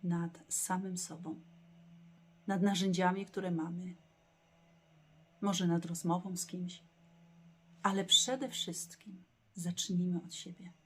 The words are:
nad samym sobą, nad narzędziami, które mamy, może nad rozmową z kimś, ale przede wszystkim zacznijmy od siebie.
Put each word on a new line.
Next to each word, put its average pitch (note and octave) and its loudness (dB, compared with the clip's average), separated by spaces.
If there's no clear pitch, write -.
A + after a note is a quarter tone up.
nad E3+ -2
samym F#3 -2
sobą, D#3+ -10
nad G3 2
narzędziami, F#3+ 4
które F#3+ -2
mamy, F3 -4
może F#3+ 2
nad E3+ 4
rozmową F3 -2
z - -4
kimś, F3+ -8
ale G3 2
przede C4 6
wszystkim - -8
zacznijmy F3 0
od - -12
siebie. F3+ -14